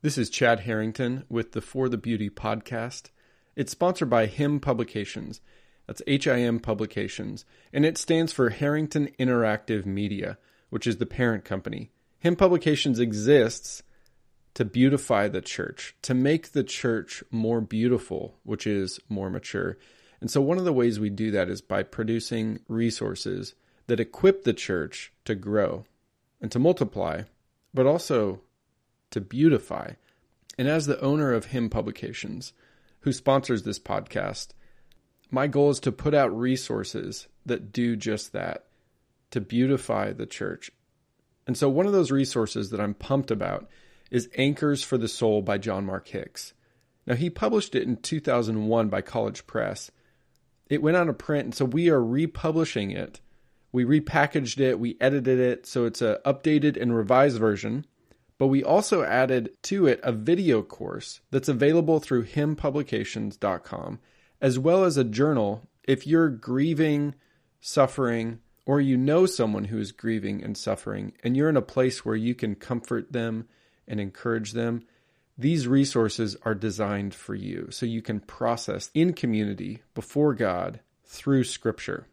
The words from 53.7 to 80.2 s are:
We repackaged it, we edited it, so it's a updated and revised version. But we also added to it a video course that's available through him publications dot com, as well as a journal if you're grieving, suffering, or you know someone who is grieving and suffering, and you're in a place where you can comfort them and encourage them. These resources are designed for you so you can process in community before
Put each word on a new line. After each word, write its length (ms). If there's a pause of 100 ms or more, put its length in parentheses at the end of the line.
We 140
repackaged 720
it, 220
we 180
edited 400
it, 260
so 200
it's 160
a 240
updated 500
and 180
revised 440
version. 480 (540)
But 80
we 160
also 380
added 480 (140)
to 240
it 160
a 80
video 500
course 600 (100)
that's 180
available 500
through 220
him 340
publications 800
dot 280
com, 340 (420)
as 200
well 240
as 120
a 80
journal 640 (160)
if 220
you're 240
grieving, 840 (460)
suffering, 760 (260)
or 160
you 160
know 300
someone 400
who 140
is 120
grieving 520
and 120
suffering, 580 (100)
and 120
you're 140
in 80
a 60
place 420
where 100
you 200
can 180
comfort 580
them 360 (400)
and 120
encourage 520
them. 320 (520)
These 320
resources 800
are 80
designed 640
for 180
you 380
so 160
you 160
can 160
process 720
in 200
community 680 (140)
before 400